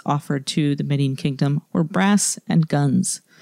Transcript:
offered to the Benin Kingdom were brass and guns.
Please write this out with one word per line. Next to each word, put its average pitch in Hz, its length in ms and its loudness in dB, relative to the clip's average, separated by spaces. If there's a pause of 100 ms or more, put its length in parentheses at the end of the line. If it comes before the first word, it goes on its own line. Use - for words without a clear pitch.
offered 143 420 -2
to 147 280 0
the 147 80 -6
Benin 139 320 0
Kingdom 143 480 -2 (100)
were 180 100 0
brass 190 540 2 (100)
and 160 200 2
guns. 143 540 0 (200)